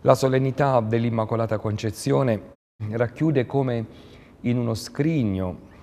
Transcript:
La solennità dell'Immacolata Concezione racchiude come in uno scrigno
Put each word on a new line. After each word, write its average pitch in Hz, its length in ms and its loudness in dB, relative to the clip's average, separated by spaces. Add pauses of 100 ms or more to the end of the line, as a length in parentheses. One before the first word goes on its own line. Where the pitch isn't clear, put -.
La 131 160 6
solennità 131 640 2
dell'Immacolata 113 760 0
Concezione 110 960 -2 (360)
racchiude 123 560 0
come 123 400 -2 (540)
in 120 180 0
uno 117 160 -2
scrigno 107 960 -2 (140)